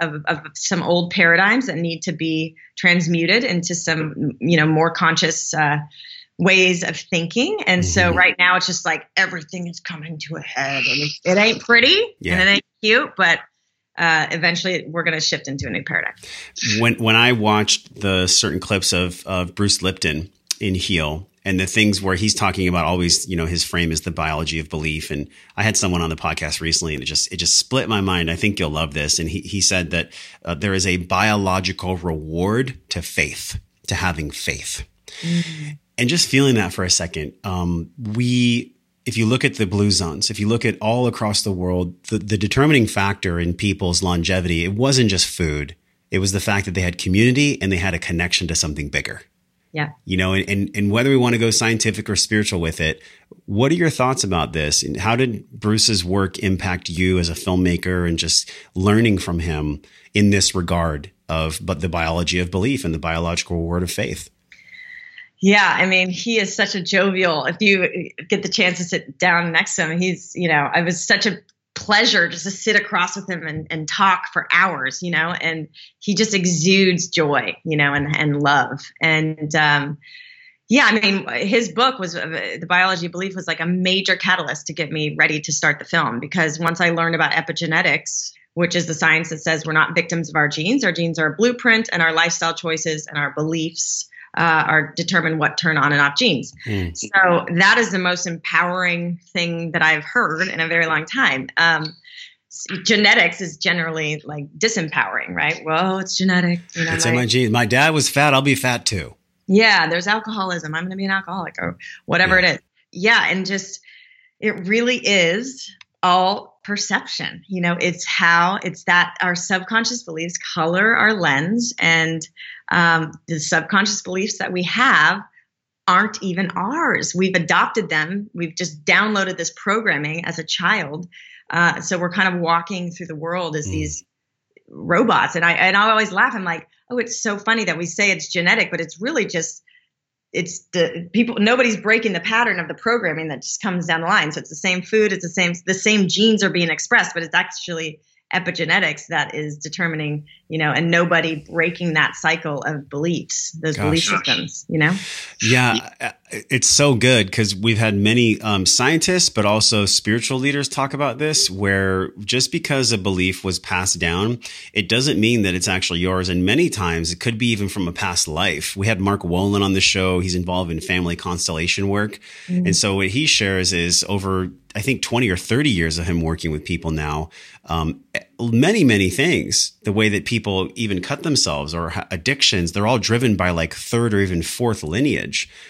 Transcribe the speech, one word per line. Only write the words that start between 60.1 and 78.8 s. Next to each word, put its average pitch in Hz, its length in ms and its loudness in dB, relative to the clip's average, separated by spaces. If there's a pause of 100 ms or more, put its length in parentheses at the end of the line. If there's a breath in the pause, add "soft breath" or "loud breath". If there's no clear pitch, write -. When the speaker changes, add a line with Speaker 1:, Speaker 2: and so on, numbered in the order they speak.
Speaker 2:
in 104 160 6
this 98 240 2
regard 85 560 0 (180)
of, 80 340 -2
but 85 180 -4
the 90 80 -2
biology 82 500 0
of 87 120 -2
belief 110 320 0
and 82 120 -2
the 80 40 -2
biological 85 580 -2
reward 85 260 -2
of 87 80 -4
faith? - 400 -6 (1080 loud breath)
Speaker 1:
Yeah, 196 380 6
I 185 60 2
mean, 185 240 2
he 214 320 -2
is 196 160 -4
such 196 180 0
a 190 80 -4
jovial, 185 640 2
if 170 160 -4
you 185 500 2 (180)
get 196 140 0
the - 60 -4
chance 180 300 0
to 180 60 -6
sit 170 340 -6
down 175 340 2
next 170 240 0
to 175 100 0
him, 165 140 -2
he's, 180 340 -2
you 180 140 0
know, 147 260 4
I 170 60 2
was 175 260 -2
such 202 200 2
a 196 120 -2 (380)
pleasure 202 520 2
just 175 140 -10
to 196 80 -6
sit 208 240 -2
across 196 400 0
with 196 160 -10
him 165 160 -8
and, 156 240 -8
and 156 160 -6
talk 190 460 2
for - 200 -2
hours, 165 480 2
you 175 120 -6
know, 160 280 0
and 160 280 -4 (320 loud breath)
he 208 160 -2
just 214 180 2
exudes 180 720 2
joy, 143 480 0 (100)
you 160 120 -2
know, 143 180 2
and, 143 220 0
and 147 260 0
love. 139 380 2 (200)